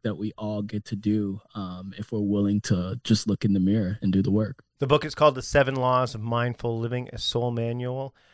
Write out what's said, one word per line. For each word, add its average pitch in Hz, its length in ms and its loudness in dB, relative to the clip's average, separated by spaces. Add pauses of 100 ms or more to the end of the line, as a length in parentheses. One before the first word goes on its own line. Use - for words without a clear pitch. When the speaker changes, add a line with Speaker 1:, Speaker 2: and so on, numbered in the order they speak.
Speaker 1:
that 104 160 -4
we 107 180 -6
all 107 240 -6
get 104 260 -6
to 110 100 -6
do, 104 440 0 (140)
um, 95 420 -10
if - 160 -8
we're 107 80 -2
willing 101 420 2
to 92 400 0
just - 240 2
look 104 200 0
in 101 80 4
the 95 60 4
mirror 98 420 2
and 95 100 2
do 98 80 4
the 98 120 2
work. 104 300 -2 (160)
Speaker 2:
The 139 80 -2
book 147 200 4
is 147 80 -8
called 147 220 6
The 127 60 -6
Seven 135 340 2
Laws 127 380 2
of 110 60 -8
Mindful 117 580 -2
Living, 120 360 -4
a - 40 -10
Soul 123 320 -2
Manual. 123 640 -4 (200)